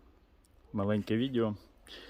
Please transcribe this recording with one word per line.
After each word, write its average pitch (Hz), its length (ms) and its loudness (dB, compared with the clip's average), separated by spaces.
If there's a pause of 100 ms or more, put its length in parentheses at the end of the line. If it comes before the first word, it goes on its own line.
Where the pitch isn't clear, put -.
(720)
маленьке 104 440 2
відео, 117 380 2 (560)